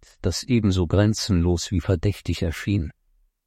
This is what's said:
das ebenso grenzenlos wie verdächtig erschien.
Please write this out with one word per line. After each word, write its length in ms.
das 220
ebenso 440
grenzenlos 840
wie 100
verdächtig 600
erschien. 500